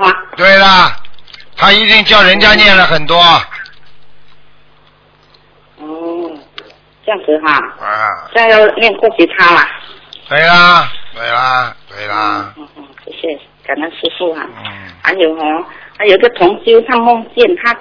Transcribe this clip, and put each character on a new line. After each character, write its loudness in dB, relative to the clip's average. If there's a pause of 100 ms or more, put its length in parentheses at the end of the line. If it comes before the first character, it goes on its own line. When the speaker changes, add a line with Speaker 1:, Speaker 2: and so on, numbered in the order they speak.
Speaker 1:
吗？ 2 (240)
Speaker 2:
对 4
啦， 4 (600)
他 2
一 0
定 2
叫 4
人 4
家 4
念 4
了 4
很 0
多。 0 (2500)
Speaker 1:
哦， -10 (760)
这 0
样 -4
子 2
哈。 2 (260)
Speaker 2:
啊。 -4
Speaker 1:
这 2
样 4
要 6
念 0
过 0
其 4 (120)
他 4
啦。 2 (600)
Speaker 2:
对 0
啦， 4 (240)
对 -10
啦， -2 (140)
对 -14
啦。 -4
Speaker 1:
嗯， -20
嗯， -20
嗯， -20 (220)
谢 -18
谢， -10 (260)
感 -6
恩 -8
师 -20 (200)
父 -4
啊。 -12 (160)
Speaker 2:
嗯。 -14 (320)
Speaker 1:
还 -2
有 0
哦， -4 (320)
还 -6
有 4
一 2
个 2
同 0 (160)
修， 4
他 -2
梦 0 (100)
见 2 (160)
他 -2